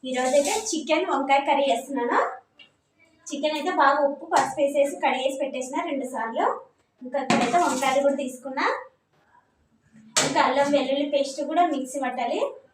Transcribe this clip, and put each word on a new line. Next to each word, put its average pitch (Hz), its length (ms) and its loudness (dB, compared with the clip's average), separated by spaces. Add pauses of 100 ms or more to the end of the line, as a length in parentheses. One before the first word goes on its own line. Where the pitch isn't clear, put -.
ఈరోజైతే 262 420 2 (180)
చికెన్ 320 420 0
వంకాయ 277 360 2
కర్రీ 285 220 4
చేస్తున్నాను. 240 500 0 (1080)
చికెన్ 302 280 -2
అయితే 339 220 -2
బాగా 285 280 4
ఉప్పు, 285 260 -4
పసుపు 262 280 2
వేసేసి 277 420 2
కడిగేసి 262 380 0
పెట్టేసిన 262 460 -4
రెండు 262 260 -4
సార్లు. 240 320 -2 (600)
ఇంకా 262 180 -6
ఇక్కడైతే - 400 2
వంకాయలు 269 420 0
కూడా 277 160 2
తీసుకున్నా. 269 440 -6 (1600)
ఇంకా 302 180 0
అల్లం 277 300 2
వెల్లుల్లి 277 400 0
పేస్ట్ 277 340 0
కూడా 339 140 4 (100)
మిక్సీ 269 320 -6
పట్టాలి. 247 340 -4 (340)